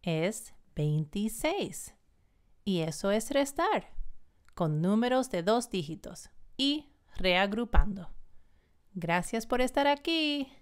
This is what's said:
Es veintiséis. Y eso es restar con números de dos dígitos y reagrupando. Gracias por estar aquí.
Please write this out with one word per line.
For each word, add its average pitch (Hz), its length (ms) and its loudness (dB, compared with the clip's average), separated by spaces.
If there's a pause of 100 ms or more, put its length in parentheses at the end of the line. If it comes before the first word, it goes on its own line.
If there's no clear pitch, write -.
Es 170 520 -2 (200)
veintiséis. 202 1200 -2 (720)
Y 185 160 2
eso 160 300 -2
es 214 200 0
restar 277 580 0 (680)
con 156 260 0
números 247 500 2
de 175 120 -2
dos 226 280 2
dígitos - 600 -8 (260)
y 285 320 0 (280)
reagrupando. 196 920 2 (840)
Gracias 180 520 0
por 247 140 0
estar 269 260 2
aquí. 285 760 0